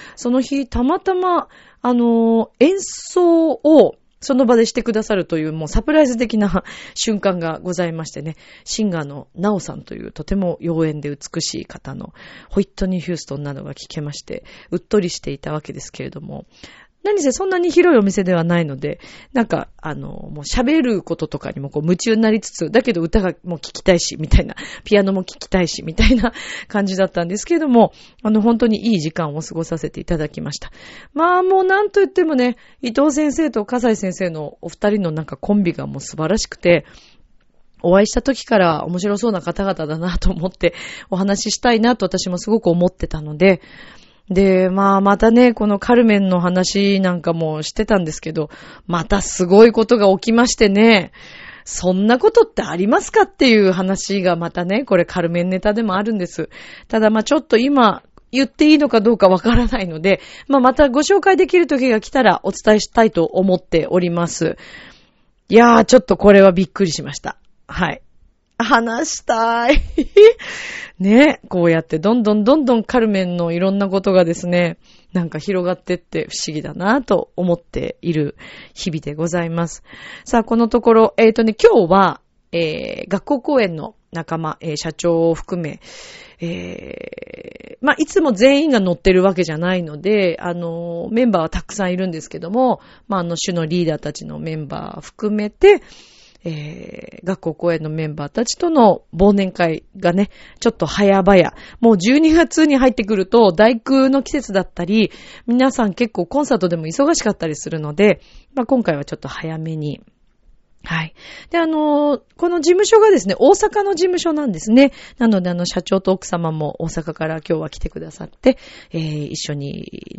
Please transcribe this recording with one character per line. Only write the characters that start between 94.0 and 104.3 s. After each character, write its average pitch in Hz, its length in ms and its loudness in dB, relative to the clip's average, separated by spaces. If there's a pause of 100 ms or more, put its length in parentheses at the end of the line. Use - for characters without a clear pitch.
た 147 140 -10
ち - 100 -16
の 151 140 -14
メ 160 160 -10
ン 156 120 -10
バ 113 320 -12
ー - 40 -16
含 - 280 -6
め 208 200 -4
て、 392 320 4 (640)
え - 760 -14
ー、 - 40 -20
学 185 140 -4
校 160 140 -6
公 170 180 0
演 160 100 -4
の 156 80 -8
メ 156 160 -6
ン 151 80 -8
バ 151 120 -8
ー - 20 -10
た 233 160 -4
ち - 120 -6
と 349 140 -2
の 233 320 4 (100)
忘 196 200 4
年 196 180 0
会 170 320 -2 (140)
が 185 160 0
ね、 196 180 -2 (300)
ち - 80 0
ょ - 20 4
っ - 40 4
と - 120 -4
早 196 380 2
々、 175 280 6 (280)
も 233 120 6
う 208 60 4
十 233 200 2
二 320 160 4
月 320 320 4
に 285 100 4
入 254 140 4
っ - 40 0
て 226 100 -4
く 208 120 -2
る 190 100 -2
と、 226 240 4
第 220 300 4
九 269 280 2
の 269 140 2
季 - 80 -14